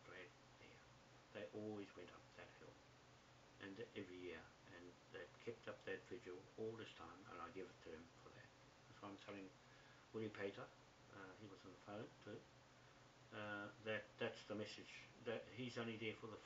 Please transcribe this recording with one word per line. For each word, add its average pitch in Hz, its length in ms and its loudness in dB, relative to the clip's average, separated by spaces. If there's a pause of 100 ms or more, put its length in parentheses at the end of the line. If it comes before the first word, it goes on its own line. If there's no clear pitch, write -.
flag 90 240 -4 (320)
there. - 200 -10 (560)
They 104 80 2 (120)
always 107 400 4
went 87 160 -4
up - 120 -10 (160)
that - 80 -6 (120)
hill. - 160 -8 (880)
And 98 80 0 (240)
every 90 240 0
year, 85 200 2 (360)
and 87 80 -6 (240)
they've 90 320 -2
kept - 240 0
up - 240 0
that 95 160 4
vigil 90 320 0 (240)
all 113 160 6
this - 240 -2
time, 82 180 -6 (140)
and 87 80 -2
I 85 160 0
give 92 80 2
it 87 140 -8 (100)
to 80 80 0
him 82 80 -4 (160)
for - 160 -10
that. - 120 -8 (360)
That's - 160 -10
why 101 80 0
I'm 98 160 -4
telling 95 240 0 (640)
Willie 110 240 8
Pater, 101 300 6 (500)
uh, 95 140 -4 (100)
he 107 80 -4
was 95 160 -6
on 98 60 -4
the 90 160 -10
phone 104 220 2 (180)
too, 107 120 0 (920)
uh, 104 400 4 (160)
that 110 160 10 (160)
that's 113 320 8
the 104 80 6
message, 101 320 2 (320)
that 117 320 6
he's 120 240 4
only 113 240 6
there 107 160 6
for 117 80 -2
the 104 180 -2